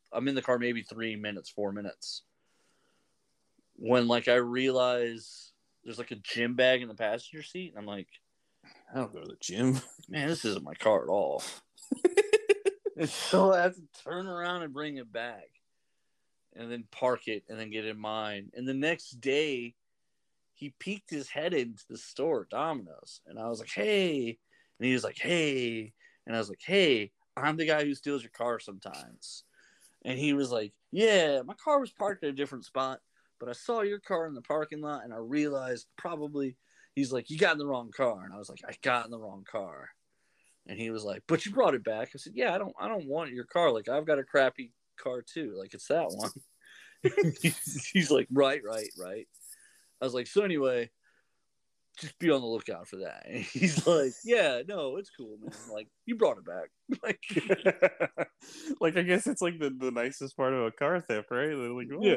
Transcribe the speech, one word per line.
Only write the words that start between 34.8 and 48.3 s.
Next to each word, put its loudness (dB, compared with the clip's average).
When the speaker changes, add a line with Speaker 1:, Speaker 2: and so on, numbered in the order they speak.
Speaker 1:
lot, -6
and -12
I -8
realized -2
probably," -4
he's 0
like, -4
"You -6
got 6
in 0
the -6
wrong -4
car." 2
And -16
I -14
was -14
like, -18
"I -12
got 2
in -14
the -10
wrong -14
car." -8
And -12
he -6
was -6
like, -8
"But 0
you -6
brought 4
it -2
back." -2
I -16
said, -16
"Yeah, 0
I -2
don't, -6
I -4
don't -4
want -4
your -8
car. 4
Like, -2
I've 0
got 4
a -2
crappy 2
car -6
too. -8
Like, -12
it's -10
that 2
one." -4
<laughs> 4
He's, -2
he's 4
like, 6